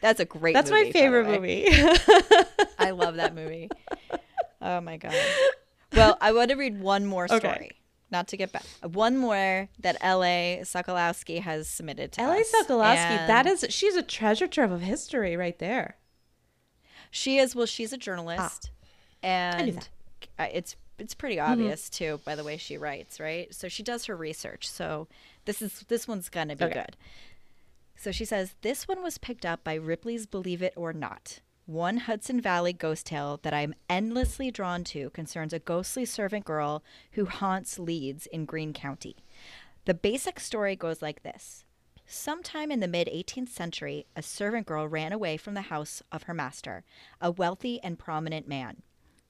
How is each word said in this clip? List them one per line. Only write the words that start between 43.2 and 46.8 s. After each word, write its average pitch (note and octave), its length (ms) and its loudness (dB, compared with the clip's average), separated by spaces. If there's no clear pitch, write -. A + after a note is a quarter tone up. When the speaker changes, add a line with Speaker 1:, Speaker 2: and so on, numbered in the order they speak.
Speaker 1:
century, D3 560 -10
a D#3+ 40 -10
servant G#3 460 -6
girl D#3 200 -4
ran D#3 260 -4
away F#3 240 -4
from G3+ 160 -12
the G3+ 80 -8
house D#3+ 400 -10
of D#3 120 -12
her F3 100 -10
master, B2+ 500 -10